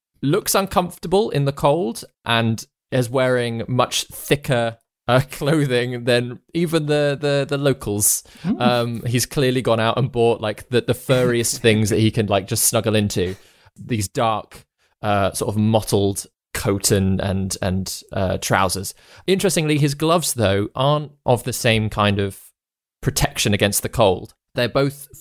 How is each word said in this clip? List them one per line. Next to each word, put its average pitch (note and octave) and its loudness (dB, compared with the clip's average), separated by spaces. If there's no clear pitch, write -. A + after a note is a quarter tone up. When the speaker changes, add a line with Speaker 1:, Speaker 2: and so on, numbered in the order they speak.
Speaker 1:
looks D#3 0
uncomfortable F#3+ 0
in C#3+ 0
the C#3 0
cold D#3+ -2
and A2+ 0
is B2 0
wearing B2 0
much B2 -2
thicker, A#2 -2
uh, B2 4
<laughs> - -20
clothing B2+ 0
than A#2+ 0
even E3 0
the, D3 0
the, C#3+ 0
the C#3 -2
locals. B2+ 0
Speaker 2:
Mm. F3+ -2
Speaker 1:
Um, A#2+ 0
he's A#2+ 0
clearly B2+ 0
gone A2+ 2
out A2 0
and B2+ -2
bought, A#2 2
like, G#2+ -6
the, A#2+ 2
the A#2+ -2
furriest B2+ 0
<laughs> - -6
things G#2+ 4
that G#2 2
he A2 4
can, G#2+ 0
like, G2 0
just - -2
snuggle G#2+ 0
into. G2+ 0
These G#2 -4
dark, A2 -4
uh, G2+ 2
sort - -4
of G#2 -4
mottled G#2 2
coat G2 0
and, F#2+ 4
and, F#2+ -4
and, F#2 -4
uh, F#2 -2
trousers. F#2+ 0
Interestingly, F3 0
his C#3+ 2
gloves, D#3+ 0
though, G2+ 0
aren't D3 0
of A#2+ 2
the A#2+ -4
same A2+ 2
kind G#2 0
of G2+ -4
protection - -2
against G2+ 0
the - -8
cold. F#2+ 0
They're A#2+ -2
both C#3 -2